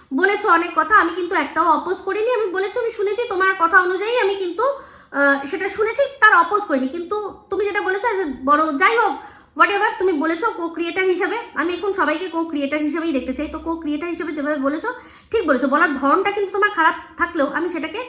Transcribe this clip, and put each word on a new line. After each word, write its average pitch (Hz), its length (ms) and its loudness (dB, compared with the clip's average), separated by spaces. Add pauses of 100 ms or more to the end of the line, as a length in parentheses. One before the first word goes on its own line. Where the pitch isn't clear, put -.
(120)
বলেছো 392 380 2
অনেক 339 260 4
কথা, 320 200 4
আমি 339 200 6
কিন্তু 359 200 -2
একটাও 320 320 0 (100)
অপোজ 359 240 -4
করিনি। 415 360 -2
আমি 427 140 0
বলেছি, 392 280 -2
আমি 466 120 -2
শুনেছি, 415 380 -2
তোমার 381 300 2
কথা 330 220 4
অনুযায়ী 392 380 -2
আমি 392 160 2
কিন্তু, 370 280 -4 (480)
আহ, 277 340 2
সেটা 381 240 -4
শুনেছি, 453 340 0 (160)
তার 427 160 8
অপোজ 359 260 4
করিনি। 262 260 0
কিন্তু 349 300 -6 (320)
তুমি 392 160 -2
যেটা 403 160 -2
বলেছো 392 260 -2
as 392 160 0
a 311 40 -4 (180)
বড়, 294 160 4 (160)
যাই 415 200 4
হোক, 403 160 2 (440)
whatever, 403 320 2 (100)
তুমি 370 140 2
বলেছো 320 320 -2 (120)
co-creator 339 480 -4
হিসাবে, 370 320 0 (180)
আমি 330 180 -2
এখন 381 200 -2
সবাইকে 330 400 0
co-creator 302 460 -2
হিসাবেই 311 320 -2
দেখতে 262 220 -4
চাই। 294 140 -6
তো 311 180 -10
co-creator 330 440 -6
হিসাবে 330 220 -6
যেভাবে 294 260 -4
বলেছো, 302 320 -2 (420)
ঠিক 403 160 0
বলেছো, 277 200 2
বলার 302 320 4
ধরনটা 349 320 2
কিন্তু 403 200 -2
তোমার 403 260 2
খারাপ 330 180 4 (220)
থাকলেও 330 360 0
আমি 339 160 -2
সেটাকে 320 400 -6